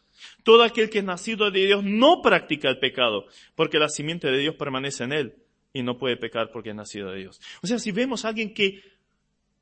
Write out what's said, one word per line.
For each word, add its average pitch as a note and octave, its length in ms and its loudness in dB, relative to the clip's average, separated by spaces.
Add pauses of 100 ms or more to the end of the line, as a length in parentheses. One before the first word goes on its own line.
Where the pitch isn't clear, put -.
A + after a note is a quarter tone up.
(440)
Todo A3+ 200 10
aquel A3+ 260 0
que A3 100 -4
es G3 40 -2
nacido G3+ 480 -2
de F#3+ 160 2
Dios G3+ 160 2
no B3+ 380 4
practica D#3+ 480 2
el B2+ 100 0
pecado, A#2+ 480 0 (280)
porque D#3+ 240 0
la D3+ 80 2
simiente D3+ 420 -6
de C3 100 2
Dios D3 160 -2
permanece C3+ 500 -6
en C3 80 -6
él C#3+ 220 -4 (380)
y B2+ 100 -6
no B2 140 -4
puede B2 200 -2
pecar A2+ 340 -6
porque A2 200 -12
es G#2 40 -12
nacido G2+ 360 -10
de G2 80 -10
Dios". F#2+ 200 -18 (220)
O F3 60 -8
sea, A#3 120 -2
si A3 120 -6
vemos A#3 340 -4
a A3 40 -4
alguien G#3+ 240 -6
que, G3 300 -2 (800)